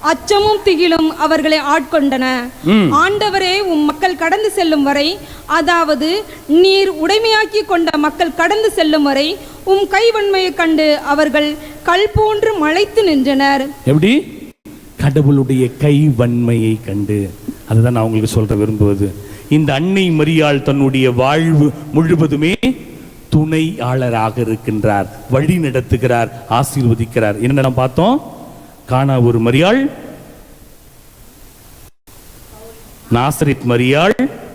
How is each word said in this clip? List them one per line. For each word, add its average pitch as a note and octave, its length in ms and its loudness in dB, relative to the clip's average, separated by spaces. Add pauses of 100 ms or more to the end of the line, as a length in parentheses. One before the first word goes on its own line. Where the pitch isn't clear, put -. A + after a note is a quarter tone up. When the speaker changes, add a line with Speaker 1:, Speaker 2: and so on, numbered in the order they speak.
Speaker 1:
அச்சமும் G4+ 640 0
திகிலும் E4 520 2
அவர்களை D#4 440 0
ஆட்கொண்டன. C4+ 880 0 (140)
Speaker 2:
ம். F#3 300 2
Speaker 1:
"ஆண்டவரே, F#4+ 680 0
உம் E4+ 240 0
மக்கள் D4+ 320 -2
கடந்து F#4 340 0
செல்லும் D#4 320 0
வரை, C#4+ 360 0 (280)
அதாவது D#4+ 800 0 (240)
நீர் F#4+ 440 4
உடைமையாக்கி G#4+ 760 0
கொண்ட E4 300 0
மக்கள் D4+ 380 -2
கடந்து G#4 360 0
செல்லும் D#4 320 0
வரை, C#4+ 340 0 (280)
உம் G4 260 2
கைவன்மையை G4 640 0
கண்டு D#4 440 2
அவர்கள் D4 580 0 (260)
கல் F#4+ 320 0
போன்று G#4+ 440 0
மலைத்து F#4+ 460 0
நின்றனர்." C#4 600 2 (180)
Speaker 2:
எப்படி? E3+ 540 2 (580)
கடவுளுடைய C3+ 720 2 (100)
கைவன்மையை A#2+ 1040 2
கண்டு. G2+ 460 -4 (380)
அதுதான் A2+ 240 2
நான் A#2 120 0
உங்களுக்கு A2+ 380 0
சொல்ற G#2+ 140 -2
விரும்புவது. G2+ 580 0 (340)
இந்த D3+ 260 2
அன்னை F#3 360 0
மரியாள் D3+ 520 2
தன்னுடைய C3+ 480 2
வாழ்வு D3 640 2 (200)
முழுவதுமே D#3+ 600 2 (840)
துணையாளராக B2+ 1040 -2
இருக்கின்றார், G#2+ 680 -2 (220)
வழி D3+ 280 0
நடத்துகிறார், B2 720 0 (200)
ஆசீர்வதிக்கிறார். A#2 920 0
என்ன C3 200 0
நம்ம C3 100 0
பார்த்தோம்? D#3+ 720 -2 (460)
கானா C3 340 0
ஒரு A#2 200 2
மரியாள், F3 500 2 (3250)
நாசரேத் C3+ 560 0
மரியாள் D3 600 2 (240)